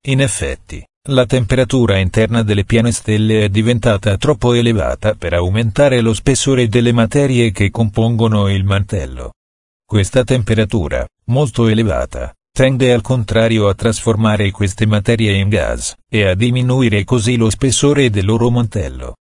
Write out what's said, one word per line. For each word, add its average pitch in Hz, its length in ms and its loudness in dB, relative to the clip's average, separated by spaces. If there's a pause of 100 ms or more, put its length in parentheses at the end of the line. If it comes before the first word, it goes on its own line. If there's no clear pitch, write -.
In 135 140 0
effetti, - 640 -6 (220)
la 127 180 2
temperatura 127 720 0
interna 110 460 0
delle 101 200 0
piane 113 280 2
stelle 107 540 0
è 104 40 0
diventata 107 680 0
troppo 127 360 0
elevata 107 640 0
per 87 180 -6
aumentare 113 640 0
lo 113 140 2
spessore 127 540 0
delle 120 240 2
materie 120 600 2
che 98 200 0
compongono 110 760 0
il 98 160 0
mantello. 98 680 -4 (520)
Questa 110 400 0
temperatura, 107 840 -2 (180)
molto 120 420 0
elevata, 69 640 -2 (240)
tende 131 380 2
al 117 80 2
contrario 110 680 0
a 98 60 2
trasformare 107 760 0
queste 101 360 -2
materie 107 500 0
in 98 140 0
gas, 60 440 -2 (160)
e 104 140 0
a 92 120 2
diminuire 123 680 0
così 123 320 0
lo 113 140 2
spessore 135 600 2
del 101 140 0
loro 113 260 2
mantello. 95 760 -4